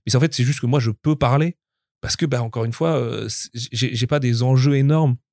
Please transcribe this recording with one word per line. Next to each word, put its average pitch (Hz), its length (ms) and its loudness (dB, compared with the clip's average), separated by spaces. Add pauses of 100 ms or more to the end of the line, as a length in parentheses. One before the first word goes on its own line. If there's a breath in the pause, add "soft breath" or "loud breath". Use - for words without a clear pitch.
mais - 60 -6
c'est, 131 60 4
en 123 40 4
fait, 156 120 2
c'est 127 100 -2
juste 127 180 0
que 123 60 -2
moi 135 140 2
je 113 100 0
peux 151 260 -2
parler, 143 420 0 (420)
parce - 160 -6
que, - 80 -2
bah, 127 180 -2
encore 113 220 -4
une 117 80 -4
fois, 160 240 0
euh, 113 320 -4
c'est, - 220 -8 (220)
j'ai, 120 220 -2
j'ai 120 120 0
pas 147 140 0
des 120 220 0
enjeux 131 340 4
énormes 139 400 2 (160)